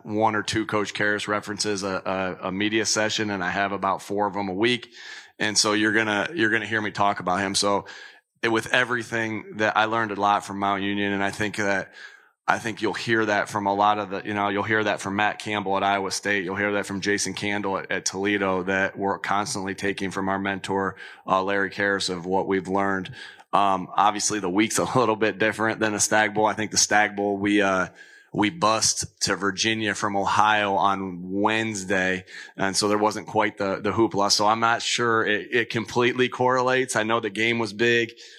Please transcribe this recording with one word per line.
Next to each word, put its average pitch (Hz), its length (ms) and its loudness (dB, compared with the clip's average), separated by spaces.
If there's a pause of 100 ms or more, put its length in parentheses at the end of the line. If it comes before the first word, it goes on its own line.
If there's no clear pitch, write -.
one 107 320 0
or 104 80 0
two 110 240 -2
Coach 104 280 -2
Karras 104 340 0
references 104 560 -2
a, 95 580 -4
a, 92 60 -4
a 92 40 -6
media 107 320 0
session, 107 460 0
and 98 140 -4
I 90 60 -2
have 98 200 -2
about 95 320 -2
four 101 240 -2
of 95 80 -4
them 101 140 -2
a 92 60 -4
week. 117 380 0 (460)
And 104 180 0
so 107 160 2
you're 107 200 2
gonna, 104 420 2
you're 113 160 2
gonna 107 160 0
hear 107 160 -2
me 104 80 -4
talk 101 300 0
about 92 180 0
him. 98 160 -2
So 101 300 2 (580)
it, 113 60 2
with 113 260 0
everything 113 840 -2
that 107 180 2
I 107 80 4
learned 110 260 0
a 98 100 -4
lot 104 240 2
from 98 140 -8
Mount 98 240 0
Union, 101 300 -2
and 98 100 0
I 98 80 0
think 101 280 -4
that, 98 340 -2 (560)
I 95 100 4
think 104 240 -8
you'll 98 120 2
hear 110 300 2
that 104 240 2
from 104 180 -2
a 98 80 2
lot 104 260 4
of 98 100 -6
the, 95 140 -6
you 107 100 -4
know, 101 140 0
you'll 101 160 0
hear 110 180 2
that 101 180 0
from 98 140 -4
Matt 104 240 0
Campbell 101 380 -2
at 98 80 0
Iowa 98 260 0
State. 101 320 0
You'll 92 140 -4
hear 101 160 0
that 101 140 -2
from 98 140 -4
Jason 95 320 0
Candle 101 460 -4
at, - 140 -8
at 92 140 -4
Toledo, 98 580 0
that 95 340 0
we're 98 220 -2
constantly 98 560 -4
taking 98 340 -4
from 95 180 -4
our 98 120 0
mentor, 98 560 -2 (320)
uh, 95 160 2
Larry 98 260 0
Karras, 98 400 -2
of 87 160 -6
what 92 220 0
we've 95 180 0
learned. 95 460 -2 (400)
Um, 95 420 2
obviously 104 440 2
the 95 120 -4
week's 104 260 2
a 87 220 2
little 110 180 4
bit 101 220 0
different 107 420 0
than 107 140 2
a 101 60 0
Stag 107 340 2
Bowl. 107 100 2
I 104 80 4
think 104 200 -4
the 104 40 0
Stag 104 400 4
Bowl, 101 220 0
we, 104 240 4
uh, 95 240 2 (480)
we 104 160 2
bust 107 560 0 (160)
to 104 120 0
Virginia 101 600 0
from 104 200 -2
Ohio 104 600 4
on 95 480 0
Wednesday. 98 1040 0 (320)
And 95 180 -2
so 104 120 2
there 104 100 4
wasn't 104 300 0
quite 107 280 0
the, 98 240 -2
the 101 120 -2
hoopla. 101 380 2
So 104 160 2
I'm 110 140 4
not 117 220 2
sure 113 420 2
it, 98 280 -2
it 117 180 0
completely 123 580 2
correlates. 127 680 2
I 107 60 2
know 113 160 2
the 110 120 -4
game 113 280 0
was 110 140 -2
big. 117 400 2 (260)